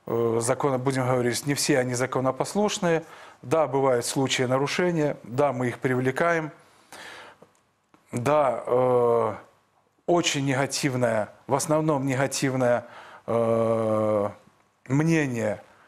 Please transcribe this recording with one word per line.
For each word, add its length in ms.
э, 340
закона-, 380
будем 260
говорить, 400
не 80
все 240
они 160
законопослушные. 1080
Да, 240
бывают 400
случаи 360
нарушения, 800
да, 300
мы 140
их 100
привлекаем. 720
Да, 540
э, 680
очень 380
негативное, 840
в 80
основном 540
негативное, 800
э, 1000
мнение 760